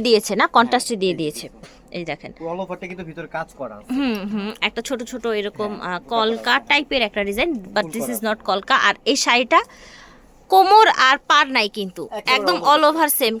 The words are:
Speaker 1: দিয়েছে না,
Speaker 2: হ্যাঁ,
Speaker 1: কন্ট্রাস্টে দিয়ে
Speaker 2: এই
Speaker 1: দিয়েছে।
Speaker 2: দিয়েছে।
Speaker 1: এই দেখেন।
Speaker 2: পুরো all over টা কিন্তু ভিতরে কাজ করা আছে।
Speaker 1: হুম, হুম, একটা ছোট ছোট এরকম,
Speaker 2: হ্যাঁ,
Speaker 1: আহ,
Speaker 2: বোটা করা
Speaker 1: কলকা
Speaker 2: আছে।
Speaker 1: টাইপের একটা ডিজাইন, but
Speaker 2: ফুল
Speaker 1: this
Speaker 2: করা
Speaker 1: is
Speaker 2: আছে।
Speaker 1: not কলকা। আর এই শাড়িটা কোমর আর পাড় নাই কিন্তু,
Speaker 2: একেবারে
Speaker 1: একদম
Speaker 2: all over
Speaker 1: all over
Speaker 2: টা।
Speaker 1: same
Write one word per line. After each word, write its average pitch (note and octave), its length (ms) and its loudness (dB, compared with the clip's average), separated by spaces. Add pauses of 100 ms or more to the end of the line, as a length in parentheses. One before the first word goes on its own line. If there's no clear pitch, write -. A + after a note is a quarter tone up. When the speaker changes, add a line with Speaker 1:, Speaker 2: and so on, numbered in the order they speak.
Speaker 1:
দিয়েছে G#3+ 260 2
না, F#3+ 60 -2
Speaker 2:
হ্যাঁ, D#4 180 0
Speaker 1:
কন্ট্রাস্টে A#3+ 460 0
দিয়ে F#3 120 0
Speaker 2:
এই - 60 -8
Speaker 1:
দিয়েছে। D3+ 280 -8
Speaker 2:
দিয়েছে। - 500 -20
Speaker 1:
এই F3 120 -10
দেখেন। C#3 280 -12
Speaker 2:
পুরো E3 140 -10
all F3+ 120 -8
over F3+ 160 -10
টা F#3+ 100 -12
কিন্তু F3+ 200 -14
ভিতরে D#3 180 -14 (100)
কাজ D#3+ 100 -8 (120)
করা A2+ 180 -10
আছে। G#2 180 -14
Speaker 1:
হুম, B3+ 220 -2 (140)
হুম, G#3 180 -4 (180)
একটা A3+ 200 -8
ছোট B3 120 -4 (100)
ছোট B3 140 -10 (160)
এরকম, G#3 320 -6
Speaker 2:
হ্যাঁ, F3+ 220 -8
Speaker 1:
আহ, F3 40 -6
Speaker 2:
বোটা - 100 -16
করা A#3 120 -2
Speaker 1:
কলকা A3+ 360 0
Speaker 2:
আছে। C4+ 140 -6
Speaker 1:
টাইপের C#4+ 380 0
একটা G#3 200 -4
ডিজাইন, A#3+ 260 -2
but G3+ 280 -2
Speaker 2:
ফুল E3 120 -12
Speaker 1:
this A3 100 -4
Speaker 2:
করা A#3+ 80 -4
Speaker 1:
is G#3+ 80 -6
Speaker 2:
আছে। A3 80 -4
Speaker 1:
not G#3+ 100 -2 (120)
কলকা। G3 240 0 (140)
আর G3+ 60 2 (160)
এই C#4 140 2
শাড়িটা B3+ 360 4 (920)
কোমর G4 340 8 (220)
আর C#4 80 4 (140)
পাড় D4+ 260 4
নাই G#3+ 120 2 (100)
কিন্তু, F#3 260 -8
Speaker 2:
একেবারে A3 320 -2
Speaker 1:
একদম E4 200 0
Speaker 2:
all - 80 -6
over C#4 80 6
Speaker 1:
all D#4 160 6
over D#4 200 2
Speaker 2:
টা। D4+ 120 -2
Speaker 1:
same A3+ 200 0